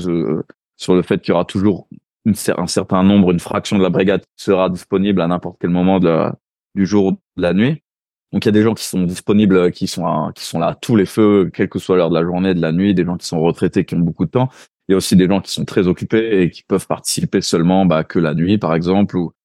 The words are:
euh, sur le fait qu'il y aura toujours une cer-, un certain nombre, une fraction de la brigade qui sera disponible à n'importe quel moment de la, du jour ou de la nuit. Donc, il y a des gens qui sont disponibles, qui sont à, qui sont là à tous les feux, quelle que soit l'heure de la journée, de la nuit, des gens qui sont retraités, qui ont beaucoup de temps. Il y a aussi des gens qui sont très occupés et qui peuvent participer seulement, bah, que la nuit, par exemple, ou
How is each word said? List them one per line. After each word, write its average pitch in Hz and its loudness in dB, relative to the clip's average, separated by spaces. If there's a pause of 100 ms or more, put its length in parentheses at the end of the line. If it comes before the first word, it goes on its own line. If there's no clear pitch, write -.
euh, 85 -2 (320)
sur - 0
le 90 4
fait 98 -2
qu'il - -2
y - 4
aura 87 0
toujours 98 -2 (380)
une 104 2
cer-, - -4
un 87 -4
certain 92 0
nombre, 98 4
une 85 2
fraction - -4
de 95 2
la 92 4
brigade 95 0
qui - -20
sera 92 2
disponible 95 -2
à 82 0
n'importe 87 -4
quel 92 -2
moment 90 2
de 85 2
la, 80 0 (400)
du 98 0
jour 101 2
ou 95 0
de - -10
la 87 0
nuit. 123 0 (500)
Donc, 101 -2
il - 2
y - 2
a - 4
des 107 4
gens 113 2
qui - -10
sont 90 -4
disponibles, 92 2
qui 95 -6
sont 85 -6
à, 82 -2
qui - -18
sont - -6
là 82 0
à - -4
tous 120 0
les 95 4
feux, 104 2
quelle 98 -4
que 92 -8
soit 92 -2
l'heure 85 2
de 85 0
la 82 0
journée, 90 -2
de 85 -2
la 80 -2
nuit, 95 2
des 90 0
gens 87 -4
qui - -12
sont 85 -4
retraités, 85 0
qui - -8
ont 85 -2
beaucoup 85 -2
de - -6
temps. 127 -2 (400)
Il - 2
y 95 2
a - 4
aussi 95 0
des 92 6
gens 95 0
qui - -10
sont - -8
très 92 -2
occupés 104 0
et 85 2
qui - -16
peuvent 95 -4
participer - -4
seulement, 90 0
bah, 80 2
que - -6
la 78 0
nuit, 87 0
par 82 -2
exemple, 92 0
ou 85 -4 (140)